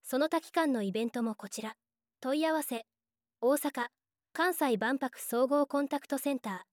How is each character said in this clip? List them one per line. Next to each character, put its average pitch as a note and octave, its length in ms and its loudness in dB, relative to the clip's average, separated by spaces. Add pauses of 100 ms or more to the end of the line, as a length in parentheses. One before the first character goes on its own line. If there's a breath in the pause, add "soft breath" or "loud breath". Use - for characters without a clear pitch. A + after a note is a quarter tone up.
そ B3+ 140 -4
の D#4 120 2
他 E4 120 2
期 - 100 -20
間 D#4+ 220 2
の G#3+ 100 0
イ G3 80 -2
ベ A3 140 0
ン A#3 40 -2
ト A#3+ 140 -2
も A3+ 120 -2
こ - 140 -14
ち G#3+ 120 -10
ら。 A3 140 -10 (440)
問 C#4 200 0
い D#4+ 60 2
合 D#4+ 80 2
わ D4+ 100 0
せ、 A#3 220 -6 (560)
大 B3+ 120 6
阪、 C#4 340 -2 (460)
関 F4 200 2
西 C4 240 2
万 A#3 200 0
博 - 220 -4
総 A#3+ 280 2
合 C#4+ 200 4
コ C#4+ 140 0
ン C#4+ 60 -2
タ C#4+ 120 -2
ク - 80 -10
ト C#4 100 -2
セ C#4+ 160 -2
ン B3+ 60 -2
タ A3 100 -6
ー。 F#3 100 -6 (140)